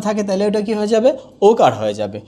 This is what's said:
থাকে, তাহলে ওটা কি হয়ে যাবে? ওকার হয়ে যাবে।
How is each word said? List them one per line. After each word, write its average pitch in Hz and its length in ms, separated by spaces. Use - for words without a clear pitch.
থাকে, 214 220
তাহলে 196 220
ওটা 214 160
কি 226 120
হয়ে 208 160
যাবে? 233 160
ওকার 214 320
হয়ে 107 200
যাবে। 104 280